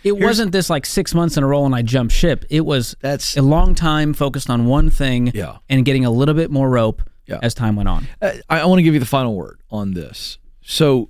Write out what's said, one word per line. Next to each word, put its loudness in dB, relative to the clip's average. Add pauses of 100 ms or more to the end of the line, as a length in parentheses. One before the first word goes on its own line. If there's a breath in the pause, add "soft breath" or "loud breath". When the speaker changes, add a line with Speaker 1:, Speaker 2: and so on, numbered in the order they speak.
Speaker 1:
it 0
Speaker 2:
Here's -2
Speaker 1:
wasn't 0
this, 0
like, -2
six -4
months 0
in 0
a 2
row 2
and 2
I -2
jumped 0
ship. 2
It 0
was -2
Speaker 2:
That's -6
Speaker 1:
a 4
long 4
time 0
focused -4
on 0
one 4
thing 0
Speaker 2:
Yeah. -8 (140)
Speaker 1:
and 2
getting 2
a 0
little 2
bit -2
more 0
rope 0 (240)
Speaker 2:
Yeah. -10
Speaker 1:
as -2
time -2
went 0
on. 0 (140)
Speaker 2:
Uh, -4 (180)
I, 0
I -2
wanna 4
give 4
you 2
the -4
final -2
word -10 (100)
on -6
this. -12 (240)
So 0